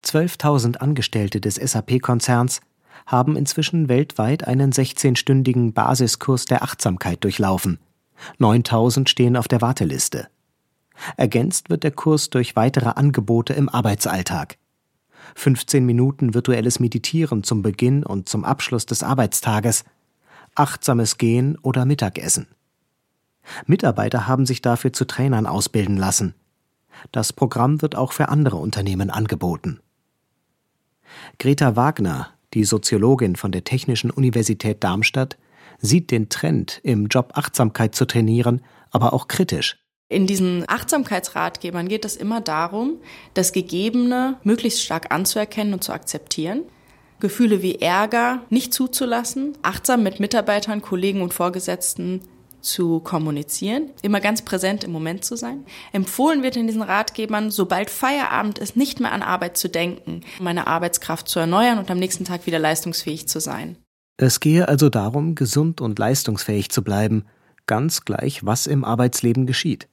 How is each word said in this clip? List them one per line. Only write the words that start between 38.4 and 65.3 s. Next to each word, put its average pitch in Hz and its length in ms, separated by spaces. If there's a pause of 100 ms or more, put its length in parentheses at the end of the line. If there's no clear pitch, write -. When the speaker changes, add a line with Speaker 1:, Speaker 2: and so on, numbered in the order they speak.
Speaker 1:
aber 117 220
auch - 140
kritisch. - 540 (280)
Speaker 2:
In 196 180
diesen 185 420
Achtsamkeitsratgebern 180 1200
geht 214 160
es 208 100
immer 220 260
darum, 196 580 (340)
das 185 200
Gegebene 247 920
möglichst 220 380
stark - 300
anzuerkennen 208 600
und 180 80
zu - 100
akzeptieren, 170 720 (580)
Gefühle 208 420
wie 185 180
Ärger 233 680
nicht 254 220
zuzulassen, 254 920
achtsam - 400
mit 196 180
Mitarbeitern, 208 600
Kollegen 190 400
und 175 120
Vorgesetzten 180 840 (400)
zu 165 400
kommunizieren, 165 920 (120)
immer 202 180
ganz 214 220
präsent 190 420
im 175 80
Moment 165 320
zu 240 120
sein. 247 280 (280)
Empfohlen 262 500
wird 254 140
in 233 100
diesen 220 160
Ratgebern, 214 680
sobald 196 400
Feierabend 262 680
ist, 208 180
nicht 277 240
mehr 220 120
an 208 100
Arbeit 180 340
zu - 120
denken, 170 520 (180)
um 180 60
meine 175 220
Arbeitskraft 165 600
zu - 120
erneuern 208 380
und 190 120
am 180 80
nächsten 185 260
Tag 175 220
wieder 165 120
leistungsfähig 156 680
zu - 140
sein. 156 360 (400)
Speaker 1:
Es 131 220
gehe 165 300
also 143 220
darum, 127 440